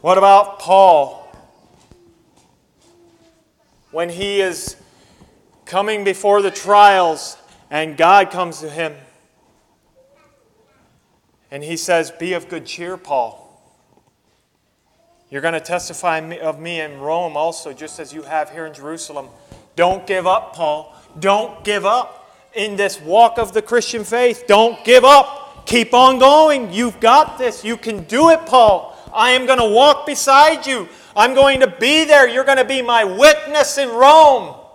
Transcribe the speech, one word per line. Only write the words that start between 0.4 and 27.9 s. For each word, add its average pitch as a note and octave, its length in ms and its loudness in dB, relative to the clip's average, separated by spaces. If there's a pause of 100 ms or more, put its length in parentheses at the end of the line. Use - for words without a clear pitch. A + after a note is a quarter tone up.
Paul? E3+ 600 2 (2750)
When E3 180 -6
he G3 320 -6
is F#3 360 -8 (880)
coming G3+ 400 -6
before G3+ 380 0
the F#3+ 100 -4
trials F#3+ 840 2 (320)
and D3+ 280 -8
God F#3+ 340 4
comes E3+ 300 -10
to D#3 100 -16
him D3+ 260 -10 (2500)
and C#3 140 -18
he E3 120 -12
says, E3 360 -4
"Be F3 220 -10
of E3+ 140 -12
good E3 180 -14
cheer, F3 300 -14
Paul. B2+ 520 -10 (1800)
You're C#3 140 -12
gonna E3 180 -6
testify E3+ 600 -8
me, E3 180 -16
of D#3 220 -10
me E3 200 -12
in D3 200 -14
Rome D#3+ 360 -8
also, D#3+ 360 -8
just D3+ 260 -20
as C#3+ 140 -18
you D3+ 100 -18
have D3 280 -8
here D#3+ 160 -16
in D#3 60 -18
Jerusalem. C#3+ 560 -16 (480)
Don't F3+ 300 -2
give F#3 200 -4
up, F3 280 -4
Paul. D#3 400 -8 (240)
Don't G3+ 460 -4
give G#3 200 -6
up - 480 -6 (220)
in G#3 220 -8
this G3 240 -6
walk A3 380 0
of A3 140 -6
the G#3+ 100 -4
Christian A3+ 420 -6
faith. A#3+ 420 -2
Don't A3 380 2
give B3 200 4
up. - 640 2
Keep A#3 280 -2
on C4 240 4
going. C#4 540 4
You've A#3 280 -6
got C4+ 380 2
this. A#3 260 -8
You A3+ 120 -8
can G#3 280 -12